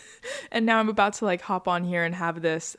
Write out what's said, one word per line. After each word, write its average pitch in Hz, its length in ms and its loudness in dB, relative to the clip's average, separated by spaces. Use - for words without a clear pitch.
And 226 120 2
now 226 140 4
I'm 220 80 2
about 208 280 2
to, - 100 -4
like, 180 160 0
hop 185 260 -2
on 175 160 0
here 175 220 0
and 170 100 -2
have 170 260 -4
this 160 380 -2